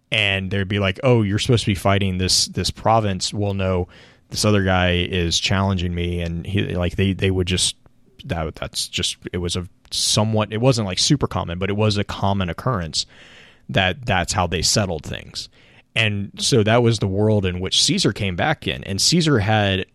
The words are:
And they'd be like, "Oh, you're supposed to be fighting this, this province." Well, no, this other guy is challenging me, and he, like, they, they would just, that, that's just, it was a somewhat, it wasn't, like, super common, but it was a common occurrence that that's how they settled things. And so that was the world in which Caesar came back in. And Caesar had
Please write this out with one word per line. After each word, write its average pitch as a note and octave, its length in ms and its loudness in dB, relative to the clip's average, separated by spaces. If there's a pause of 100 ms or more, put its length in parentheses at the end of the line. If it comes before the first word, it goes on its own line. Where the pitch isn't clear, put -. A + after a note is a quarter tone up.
(120)
And G2 380 2
they'd G2 180 -2
be G2+ 120 0
like, F#2+ 240 0
"Oh, B2 180 4
you're G2+ 160 2
supposed A#2 280 2
to A2 60 2
be G2 40 2
fighting G2 420 2
this, F2+ 300 2
this - 240 -4
province." G#2+ 600 0
Well, G2+ 220 -2
no, F#2+ 340 0 (420)
this - 160 -2
other G#2 180 4
guy F#2 280 4
is F2 480 0
challenging F#2+ 540 0
me, F2 280 -2
and E2+ 240 -6
he, F#2+ 300 -2
like, F2 200 -2
they, G2 180 2
they F#2+ 180 0
would F#2 160 0
just, F2+ 280 -2 (500)
that, D#2+ 300 -6
that's - 320 -8
just, - 300 -4 (160)
it - 40 -4
was F2 180 -4
a F2+ 120 -6 (240)
somewhat, G#2+ 640 0
it A2 80 -2
wasn't, A#2 260 2
like, F#2 120 -4
super C3+ 280 2
common, F2+ 320 -4
but F#2+ 100 -2
it G2+ 60 -2
was G#2+ 220 2
a G2+ 60 0
common G2 460 -2
occurrence F2 560 -4 (640)
that F#2+ 360 0
that's F#2 280 0
how F2+ 140 0
they E2+ 140 -2
settled F#2 420 0
things. - 460 -12 (460)
And G#2 420 0
so A2+ 260 2
that A2+ 200 4
was A#2 160 4
the G#2+ 80 0
world G#2 380 2
in F2+ 140 -4
which F#2 240 0
Caesar D#3 300 0
came F#2+ 220 -4
back C#3 320 -2
in. C#2 160 -4
And G2 180 -4
Caesar D#3 380 4
had G2+ 560 2